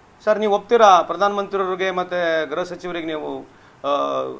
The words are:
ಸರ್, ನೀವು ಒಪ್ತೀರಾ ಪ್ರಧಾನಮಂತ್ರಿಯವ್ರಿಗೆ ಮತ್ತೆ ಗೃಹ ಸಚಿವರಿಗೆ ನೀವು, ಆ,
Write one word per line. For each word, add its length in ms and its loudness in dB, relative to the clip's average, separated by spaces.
ಸರ್, 140 4
ನೀವು 160 2
ಒಪ್ತೀರಾ 480 6
ಪ್ರಧಾನಮಂತ್ರಿಯವ್ರಿಗೆ 880 -2
ಮತ್ತೆ 560 -2
ಗೃಹ 160 -4
ಸಚಿವರಿಗೆ 440 -8
ನೀವು, 340 -8
ಆ, 840 -6